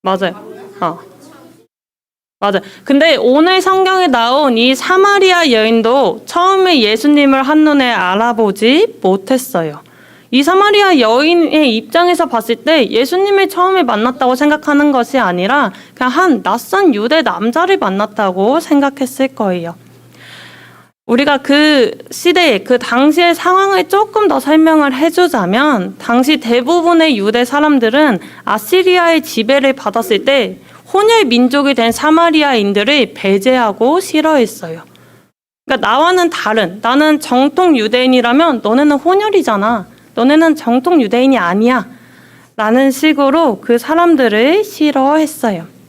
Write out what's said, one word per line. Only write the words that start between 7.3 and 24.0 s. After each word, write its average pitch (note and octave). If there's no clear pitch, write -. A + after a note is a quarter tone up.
한눈에 D4
알아보지 A3
못했어요. F#3+
이 C4
사마리아 G4
여인의 D4
입장에서 E4+
봤을 A#3
때 D4
예수님을 F#4+
처음에 F#4
만났다고 B3
생각하는 D4
것이 B3+
아니라 G3+
그냥 B3+
한 C#4+
낯선 C4+
유대 A#3+
남자를 A#3+
만났다고 G3+
생각했을 C#4
거예요. F3
우리가 C#4
그 C#4+
시대에, D#4+
그 B3
당시의 D4+
상황을 F#4
조금 G#4+